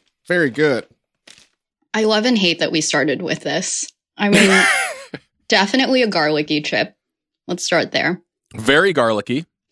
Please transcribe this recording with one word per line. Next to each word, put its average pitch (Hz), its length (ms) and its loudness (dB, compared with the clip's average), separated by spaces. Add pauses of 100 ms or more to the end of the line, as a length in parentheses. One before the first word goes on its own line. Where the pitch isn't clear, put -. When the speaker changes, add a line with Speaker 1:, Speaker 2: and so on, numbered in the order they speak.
(260)
Speaker 1:
very 170 240 2
good. 135 360 0 (1080)
Speaker 2:
I 220 120 0
love 214 200 2
and 247 120 2
hate 170 220 0
that 151 140 -2
we 156 80 0
started 147 420 -2
with - 180 -4
this. - 460 -6 (300)
I 208 140 -2
mean, 196 340 4 (640)
Speaker 3:
<laughs> - 180 -20
Speaker 2:
definitely 254 540 2
a 226 60 0
garlicky 151 520 -2
chip. - 360 -4 (500)
Let's 175 180 -6
start - 280 -2
there. 170 280 -2 (360)
Speaker 3:
Very 147 360 2
garlicky. 120 520 0 (280)